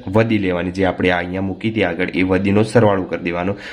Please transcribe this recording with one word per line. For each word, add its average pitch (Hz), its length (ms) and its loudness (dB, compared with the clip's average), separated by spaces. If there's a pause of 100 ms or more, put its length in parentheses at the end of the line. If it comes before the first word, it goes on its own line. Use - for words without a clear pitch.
વધી 110 300 2
લેવાની, 90 320 0
જે 95 140 0
આપણે 92 260 2
અહીંયા 90 300 -2
મૂકી 98 300 -4
હતી 110 120 0
આગળ, 90 320 -2
એ 90 80 0
વધીનો 98 400 2
સરવાળો 107 400 4
કરી 85 200 -6
દેવાનો. 87 340 -4 (160)